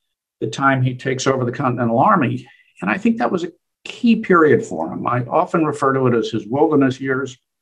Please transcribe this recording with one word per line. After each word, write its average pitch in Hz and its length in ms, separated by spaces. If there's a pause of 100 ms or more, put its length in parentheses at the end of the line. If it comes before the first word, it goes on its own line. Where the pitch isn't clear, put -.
(400)
the 123 80
time 135 340
he 127 140
takes 127 320
over 127 180
the 123 60
Continental 123 480
Army. 127 480 (340)
And 180 80
I 208 80
think 226 200
that 240 140
was 175 120
a - 80 (320)
key - 340
period 160 480
for 80 260
him. - 160
I 123 180
often 165 400
refer 139 280
to 131 140
it 117 80
as 110 140
his 104 160
wilderness 135 560
years. 135 360 (240)